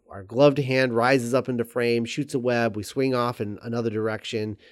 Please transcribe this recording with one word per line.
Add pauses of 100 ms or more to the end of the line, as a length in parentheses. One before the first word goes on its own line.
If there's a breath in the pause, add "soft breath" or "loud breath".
our
gloved
hand
rises
up
into
frame,
shoots
a
web.
We
swing
off
in
another
direction. (140 soft breath)